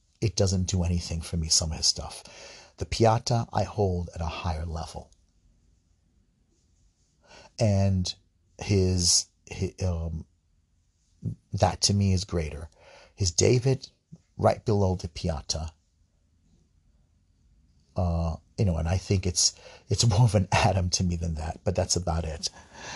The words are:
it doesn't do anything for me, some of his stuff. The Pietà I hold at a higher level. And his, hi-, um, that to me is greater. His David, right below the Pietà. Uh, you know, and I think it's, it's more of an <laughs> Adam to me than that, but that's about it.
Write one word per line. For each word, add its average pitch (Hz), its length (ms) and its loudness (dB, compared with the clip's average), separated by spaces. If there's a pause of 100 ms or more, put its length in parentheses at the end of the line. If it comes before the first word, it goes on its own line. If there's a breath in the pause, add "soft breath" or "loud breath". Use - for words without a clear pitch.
(200)
it 110 160 -2
doesn't 92 320 2
do 90 140 2
anything 85 380 -2
for - 160 -6
me, 80 120 -2
some 82 220 0
of 78 60 -6
his 69 100 -2
stuff. - 380 -4 (540 loud breath)
The - 80 -6
Pietà 117 680 2
I 107 120 0
hold 90 500 -2
at 82 60 -8
a 82 60 -4
higher 82 400 -4
level. 80 440 -10 (2500 loud breath)
And 98 520 2 (460)
his, 92 680 2 (260)
hi-, 92 220 -6 (100)
um, 82 400 -4 (1300)
that 95 300 0
to 101 120 2
me 101 180 4
is 92 120 0
greater. 78 440 -6 (460 soft breath)
His 95 160 -2
David, 123 580 2 (480)
right 104 280 0
below 98 320 2
the 87 120 -8
Pietà. 78 640 -6 (2250)
Uh, 85 420 0 (200)
you 117 80 2
know, 87 120 2
and 80 120 0
I 92 80 2
think 92 300 0
it's, - 280 0 (340 loud breath)
it's - 180 2
more 113 160 6
of 113 120 6
an 95 140 2
<laughs> - 40 -20
Adam 92 380 4
to - 140 0
me 87 120 0
than 85 180 -2
that, 78 300 -8
but 95 100 0
that's 90 220 0
about 82 280 -2
it. 78 240 -6 (480 loud breath)